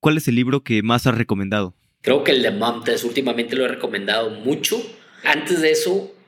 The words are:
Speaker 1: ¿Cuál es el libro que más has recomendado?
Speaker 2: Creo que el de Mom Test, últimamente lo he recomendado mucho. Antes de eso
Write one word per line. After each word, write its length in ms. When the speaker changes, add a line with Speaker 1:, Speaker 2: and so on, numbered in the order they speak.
Speaker 1:
¿Cuál 180
es 100
el 60
libro 280
que 200
más 240
has 100
recomendado? 580
Speaker 2:
Creo 220
que 80
el 100
de 80
Mom 340
Test, 200
últimamente 520
lo 80
he 40
recomendado 600
mucho. 540
Antes 380
de 80
eso 440